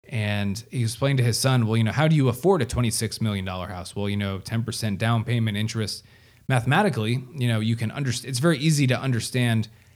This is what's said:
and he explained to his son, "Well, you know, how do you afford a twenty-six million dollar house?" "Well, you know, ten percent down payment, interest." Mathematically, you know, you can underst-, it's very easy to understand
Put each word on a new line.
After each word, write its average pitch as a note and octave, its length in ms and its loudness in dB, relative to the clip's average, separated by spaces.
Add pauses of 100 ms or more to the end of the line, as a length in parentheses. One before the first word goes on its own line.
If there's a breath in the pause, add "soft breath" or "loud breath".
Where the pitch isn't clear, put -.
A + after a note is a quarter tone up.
and G#2 640 -2
he B2+ 120 -2
explained C3+ 340 0
to B2+ 60 2
his A#2 140 2
son, B2+ 300 2
"Well, A2+ 100 2
you A2+ 60 4
know, G#2+ 80 2
how C#3 160 2
do D#3+ 80 4
you C#3 120 4
afford D#3+ 340 2
a A#2+ 40 0
twenty-six A#2 560 -2
million G2+ 240 -2
dollar F#2 220 -6
house?" F2+ 280 -10
"Well, G2+ 140 -2
you G2+ 80 -2
know, G2 220 -2
ten A2+ 240 -4
percent A2+ 340 -4
down A2+ 260 0
payment, A2+ 340 0
interest." A2 460 -4 (460 soft breath)
Mathematically, C3 760 2 (100)
you B2 140 -2
know, A2+ 140 2
you A2+ 160 0
can A2+ 140 -4
underst-, C3 340 -4
it's B2+ 140 -4
very D#3+ 180 4
easy D3 300 4
to B2 120 2
understand A#2 680 0 (260 soft breath)